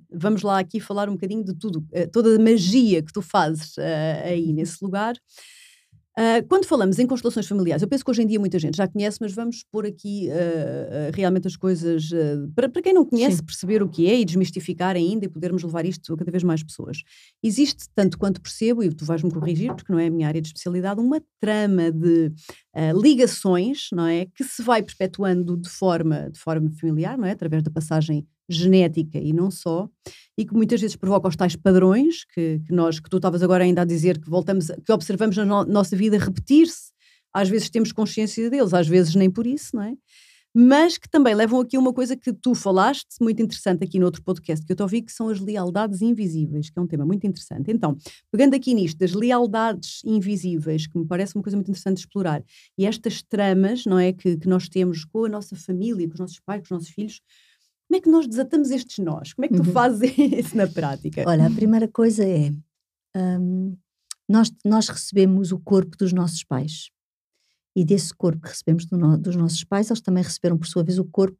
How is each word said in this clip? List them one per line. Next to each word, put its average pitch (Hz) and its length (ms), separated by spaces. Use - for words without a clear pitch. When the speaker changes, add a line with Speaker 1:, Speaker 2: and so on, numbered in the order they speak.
Speaker 1:
É. 175 80
Speaker 2:
vamos 190 240
lá 196 180
aqui 190 200
falar 202 300
um 202 40
bocadinho 202 300
de 185 100
tudo, 160 380
eh, 170 160
toda 226 280
a 220 40
magia 220 640
que 156 80
tu 208 100
fazes, 160 560
eh, 151 480
aí 170 220
Speaker 1:
Uhum. 156 60
Speaker 2:
nesse 156 300
lugar. 202 320
Ah, 226 300
quando 370 160
falamos 196 320
em 254 80
constelações 240 400
familiares, 170 380
eu 208 40
penso 277 160
que - 60
hoje 233 140
em - 20
dia 214 140
muita 190 180
gente 156 180
já 190 120
conhece, 208 340
mas 208 140
vamos 233 360
pôr 214 140
aqui, 202 460
ah, - 20
ah, 151 840
realmente 185 300
as 185 100
coisas, 170 560
ah, 147 440
para, 247 120
para 262 140
quem 381 100
não 359 140
conhece, 233 320
Speaker 1:
Sim. 156 60
Speaker 2:
perceber 202 400
o 190 40
que 165 200
é 240 120
e 226 60
desmistificar 180 720
ainda 190 300
e 180 40
podermos 175 320
levar 170 240
isto 180 300
a - 20
cada 170 140
vez 180 120
mais 160 200
pessoas. - 400
Existe, 233 500
tanto 196 240
quanto 196 240
percebo, 233 420
e 180 80
tu 156 140
vais-me 165 260
corrigir, 170 440
porque - 180
não 165 60
é 165 80
a - 20
minha 160 180
área 156 140
de 160 60
especialidade, 185 520
uma 269 220
trama 202 520
de, 160 420
ah, 156 200
ligações, 233 1000
não 170 140
é? 170 180
Que 185 180
se 254 200
vai 226 180
perpetuando 185 720
de 175 140
forma, 160 640
de - 80
forma 160 320
familiar, 165 340
não 226 120
é? 185 60
Através 160 280
da 156 80
passagem 156 560
genética 165 680
e 151 140
não 180 180
só, 180 380
e 214 80
que - 80
muitas 220 260
vezes 208 160
provoca 190 320
os 160 80
tais 180 200
padrões 196 720
que, 160 400
que 160 80
nós, 165 260
que - 100
tu 190 80
estavas 175 260
agora 180 200
ainda 180 180
a 175 40
dizer, 165 340
que 151 100
voltamos 180 400
a, - 100
que - 120
observamos 196 460
na 214 80
no-, 202 200
nossa 202 300
vida 208 220
repetir-se. 277 760
Às 196 160
vezes 214 200
temos 226 220
consciência 214 580
deles, 233 240
às 175 140
vezes 170 280
nem 190 140
por 226 160
isso, 269 300
não 214 80
é? 220 100
Mas 285 380
que - 100
também 262 280
levam 226 240
aqui 247 160
a 269 40
uma 254 140
coisa 254 240
que 254 160
tu 240 220
falaste, 196 500
muito 226 220
interessante 196 400
aqui 185 160
no 180 60
outro 175 180
podcast 156 420
que - 60
eu 185 40
te 196 60
ouvi, 208 220
que 226 80
são 226 180
as 208 100
lealdades 196 600
invisíveis, 160 720
que - 80
é - 20
um 180 60
tema 147 180
muito 196 220
interessante. 165 420
Então, 160 260
pegando 269 240
aqui 262 180
nisto, 170 240
das 185 160
lealdades 226 920
invisíveis, 180 840
que - 100
me 165 80
parece 180 300
uma 208 80
coisa 202 140
muito 196 120
interessante 190 280
de 185 80
explorar, 160 380
e 190 120
estas 220 340
tramas, 196 640
não 185 140
é, 180 140
que, 185 240
que 160 100
nós 247 200
temos 175 380
com 226 200
a 220 40
nossa 208 260
família, 185 520
com 160 80
os 160 60
nossos 185 180
pais, 202 220
com - 40
os - 60
nossos 165 80
filhos, 214 320
como 349 100
é 370 40
que 330 80
nós 320 180
desatamos 269 440
estes 262 260
nós? 160 360
Como 254 120
é 311 40
que - 60
tu 175 120
Speaker 1:
Uhum. 175 60
Speaker 2:
fazes 247 380
<laughs> - 60
isso 254 400
na 202 80
prática? 156 640
Speaker 1:
Olha, 160 180
a 190 60
primeira 220 360
coisa 220 380
é, 151 260
hum, 185 640
nós, 226 240
nós 214 240
recebemos 190 640
o 190 80
corpo 185 360
dos 185 160
nossos 175 320
pais. 143 460
E 175 60
desse 196 260
corpo 165 300
que - 80
recebemos 165 380
do 185 100
no-, 156 220
dos 175 160
nossos 165 280
pais, 202 280
eles 226 100
também 180 220
receberam, 170 340
por 165 80
sua - 180
vez, 180 140
o 185 80
corpo 190 340